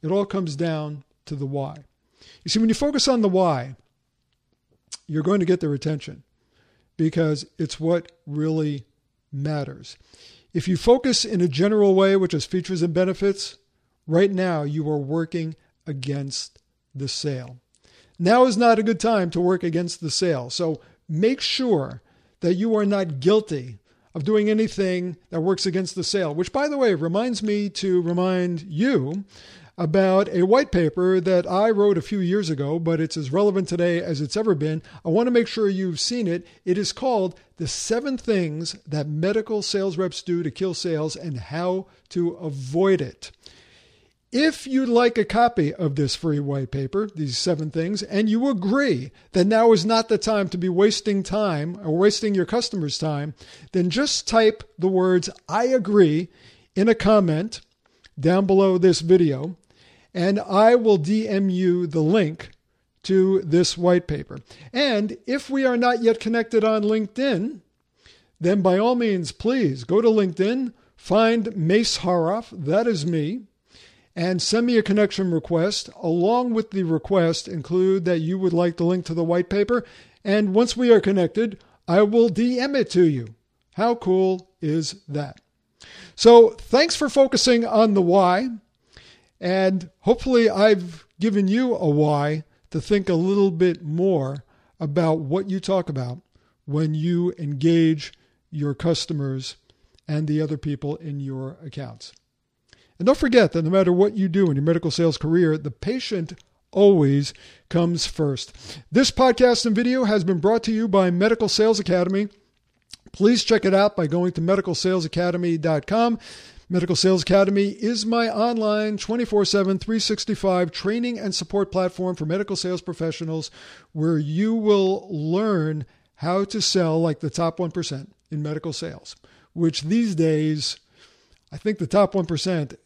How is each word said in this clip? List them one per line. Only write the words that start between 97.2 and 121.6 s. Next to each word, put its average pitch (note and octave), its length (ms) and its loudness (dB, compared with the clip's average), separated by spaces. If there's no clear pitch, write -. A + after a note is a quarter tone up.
engage D#3+ 720 0
your D3 220 -4
customers C#3+ 840 -4
and D3+ 200 -4
the D3+ 140 0
other D3+ 160 -4
people D3 400 -6
in C#3+ 240 -10
your C3+ 440 -10
accounts. B2+ 460 -16
And F3+ 80 2
don't C#4 100 4
forget A#3 360 4
that E3 100 0
no D#3+ 80 -2
matter F#3 200 4
what G3+ 240 2
you F#3+ 140 0
do F3+ 220 2
in C#3 40 0
your C#3 80 -2
medical E3 280 0
sales E3 260 0
career, D#3+ 400 2
the D3 140 -8
patient G3 680 -6
always D3+ 640 4
comes E3+ 380 0
first. - 480 -6
This B3 180 4
podcast B3 560 2
and A3 100 0
video B3 280 0
has G#3 200 0
been F3+ 140 0
brought G#3+ 280 0
to A3+ 60 -2
you A3 160 -2
by F#3+ 220 2
Medical G#3 400 0
Sales G#3+ 300 2
Academy. F#3+ 480 0
Please G#3+ 320 4
check G#3+ 220 0
it F#3+ 80 4
out G3+ 220 4
by E3+ 100 0
going F3 280 0
to E3 80 -6
medical F#3 340 0
sales F#3 280 -2
academy F3 540 -2
dot D#3 300 -2
com. A3+ 320 0
Medical F3 260 0
Sales F#3 280 2
Academy G3 460 2
is G#3 360 -4
my A3+ 240 0
online G#3+ 640 -2
twenty-four G#3+ 480 -2
seven, F#3+ 340 0
three A3 220 -4
sixty-five F#3+ 720 -2
training A#3 480 -4
and G3 160 -6
support G3 340 -2